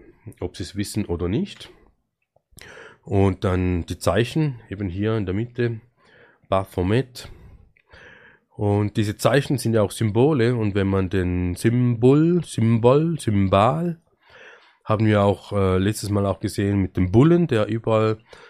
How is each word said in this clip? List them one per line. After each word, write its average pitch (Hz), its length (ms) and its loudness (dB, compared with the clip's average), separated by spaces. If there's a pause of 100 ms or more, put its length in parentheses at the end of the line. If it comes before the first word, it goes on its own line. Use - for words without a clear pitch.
(400)
ob - 180 -10
sie 98 60 -10
es 87 120 -14
wissen 101 300 -6
oder 87 220 -4
nicht. 143 440 -6 (1300)
Und 98 400 0
dann 90 420 0
die 90 120 -10
Zeichen, 123 600 -2 (100)
eben 98 200 -6
hier 104 280 -2
in 104 80 -4
der 92 100 -4
Mitte, 117 460 -4 (680)
Baphomet. 95 840 -2 (1300)
Und 104 420 0
diese 104 200 -2
Zeichen 135 400 0
sind 113 160 -2
ja 110 80 4
auch 98 100 0
Symbole. 120 640 0
Und 107 200 -2
wenn 98 120 0
man 95 220 0
den 90 460 -2
Symbol, 123 880 2
Symbol, 123 760 2
Symbol, 110 800 0 (920)
haben 107 160 2
wir 104 160 4
auch, 101 300 0
äh, 95 260 0
letztes 101 320 -2
Mal 101 160 0
auch 95 140 -2
gesehen 101 420 -2
mit - 160 -4
dem 92 140 0
Bullen, 165 340 6
der 107 220 0
überall 110 500 0 (320)